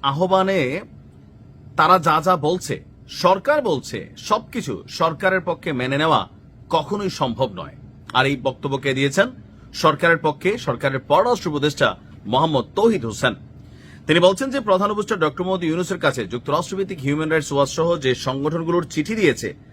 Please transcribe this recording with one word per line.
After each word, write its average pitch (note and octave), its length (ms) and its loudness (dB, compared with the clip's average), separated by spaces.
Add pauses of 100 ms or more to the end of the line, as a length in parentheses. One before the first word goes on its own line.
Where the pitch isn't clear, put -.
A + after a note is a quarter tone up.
আহ্বানে F3+ 800 0 (960)
তারা E3+ 220 6
যা D#3 220 2
যা F3+ 160 2
বলছে, D3 460 -2 (240)
সরকার G3 540 2
বলছে, C#3 560 -4
সবকিছু D#3+ 720 -4
সরকারের F3 520 0
পক্ষে E3+ 300 -6
মেনে C3 260 -2
নেওয়া C#3+ 320 2 (400)
কখনোই F#3+ 400 -2
সম্ভব B2+ 440 -2
নয়। E2 220 -14 (380)
আর B2+ 120 4
এই C#3 180 0
বক্তব্য C3+ 340 -4
কে C3+ 160 -2
দিয়েছেন? C#3 380 0 (420)
সরকারের E3 440 2
পক্ষে D#3+ 400 -2
সরকারের C3+ 420 -4
পররাষ্ট্র F#3+ 500 2
উপদেষ্টা C#3+ 480 0 (280)
মোহাম্মদ C3+ 400 0 (100)
তৌহিদ G3 300 2
হোসেন। A#2 300 -2 (720)
তিনি D#3+ 120 4
বলছেন F#3+ 300 4
যে C4+ 100 -2
প্রধান G3+ 320 2
উপদেষ্টা G#3 240 -2
ডক্টর D#3+ 280 -2
মোহাম্মদ F#3 200 -2
ইউনূসের E3+ 340 -2
কাছে C3 300 -2
যুক্তরাষ্ট্রভিত্তিক D#3 720 -4
হিউম্যান D3 320 -2
রাইটস D#3 200 0
ওয়াচ C#3 180 2
সহ E3 280 0
যে C3 180 0
সংগঠনগুলোর D#3+ 760 -2
চিঠি D3+ 260 -4
দিয়েছে, D3+ 380 2 (200)